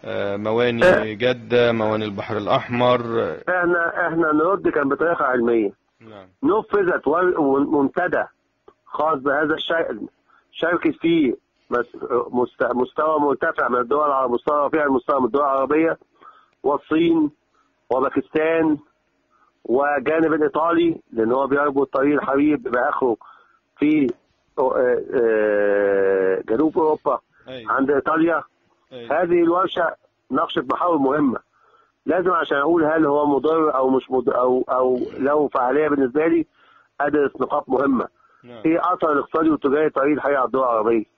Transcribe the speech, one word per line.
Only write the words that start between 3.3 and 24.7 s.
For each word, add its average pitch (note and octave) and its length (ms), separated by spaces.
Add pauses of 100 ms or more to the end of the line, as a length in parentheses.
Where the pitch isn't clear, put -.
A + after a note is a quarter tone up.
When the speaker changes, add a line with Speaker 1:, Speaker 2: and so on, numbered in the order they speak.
Speaker 2:
إحنا، F3 580
إحنا D#3+ 240
نرد E3 380
كان C#3+ 200
بطريقة D#3 360
علمية. A#2 460 (300)
Speaker 1:
نعم. G#2 260 (160)
Speaker 2:
نفذت G3+ 640
و-، F3+ 340
ومنتدى C#3+ 840 (600)
خاص D3+ 340
بهذا D3 340
الشيء D3 540 (440)
شاركت E3 500
فيه E3 320 (360)
مس-، A#2+ 260 (360)
مست-، B2 440
مستوى D3+ 440
مرتفع C#3+ 500
من B2 100
الدول C#3+ 280
الع-، C3+ 200
مستوى C#3 420
فيها D3+ 140
المستوى C#3 360
من B2+ 60
الدول B2 160
العربية C#3+ 560 (640)
والصين D#3 680 (580)
وباكستان D#3 880 (880)
والجانب D3 680
الإيطالي، D#3+ 680 (120)
لأن A2+ 180
هو C3+ 160
بيربط C#3 460
طريق C#3 280
الحرير C#3+ 360
بآخره B2 600 (600)
في، D3 360 (460)
آه، C3 160 (380)